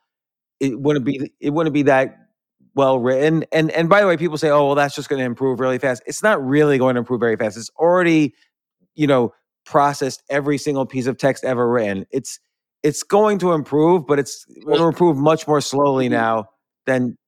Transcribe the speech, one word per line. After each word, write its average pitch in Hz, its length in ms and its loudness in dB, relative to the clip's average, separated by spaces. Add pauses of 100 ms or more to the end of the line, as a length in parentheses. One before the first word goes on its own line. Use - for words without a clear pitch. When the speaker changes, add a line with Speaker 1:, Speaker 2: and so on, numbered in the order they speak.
(600)
Speaker 1:
it 139 180 -4
wouldn't 143 280 -2
be, 135 340 -6
it 147 100 -4
wouldn't 156 220 -2
be 143 120 0
that 135 340 2 (560)
well 131 240 2
written. 139 520 0
And, 156 200 0
and 170 180 0
by 202 140 4
the 202 40 4
way, 170 120 0
people 156 180 -4
say, 151 140 0
"Oh, 147 160 4
well, 139 80 2
that's 143 200 0
just 143 140 -10
gonna 135 160 -2
improve 123 340 -2
really 127 200 -2
fast." 117 280 -4
It's - 160 -10
not 196 220 0
really 143 320 4
going 127 200 2
to - 20 0
improve 120 220 -4
very 113 160 0
fast. 107 200 -4
It's 113 200 -14
already, 165 580 2 (600)
you 147 120 -2
know, 127 260 2 (320)
processed 143 640 -2
every 143 280 -2
single 135 280 -4
piece 127 200 -6
of 131 120 -4
text 135 260 -2
ever 123 240 -2
written. 104 420 -2
It's, - 300 -8 (420)
it's 151 200 -2
going 208 360 0
to 175 140 0
improve, 156 540 0
but 147 120 0
it's - 260 -6
gonna 151 360 -2
Speaker 2:
Well, 165 80 2
Speaker 1:
improve 165 280 2
much 151 300 0
more 147 140 2
slowly 135 460 0
Speaker 2:
mm-hmm. 120 80 0
Speaker 1:
now 113 340 -2 (380)
than, 127 420 -2